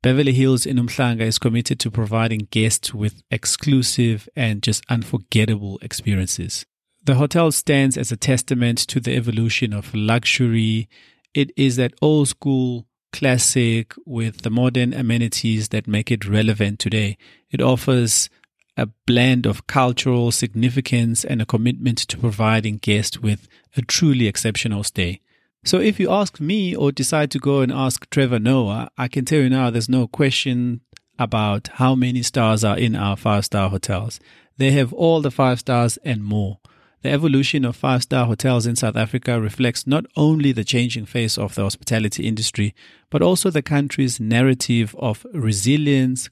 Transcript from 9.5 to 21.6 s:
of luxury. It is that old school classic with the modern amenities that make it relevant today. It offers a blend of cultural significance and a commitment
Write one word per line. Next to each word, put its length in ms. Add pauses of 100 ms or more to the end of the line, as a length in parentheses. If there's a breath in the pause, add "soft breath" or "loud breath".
of 220
luxury. 920 (460 soft breath)
It 220
is 200
that 240
old 280
school 580 (260)
classic 840 (100)
with 380
the 80
modern 420
amenities 760
that 180
make 240
it 160
relevant 500
today. 380 (340 soft breath)
It 100
offers 680 (480 soft breath)
a 100 (200)
blend 380
of 220
cultural 640
significance 960
and 180
a 40
commitment 520 (100)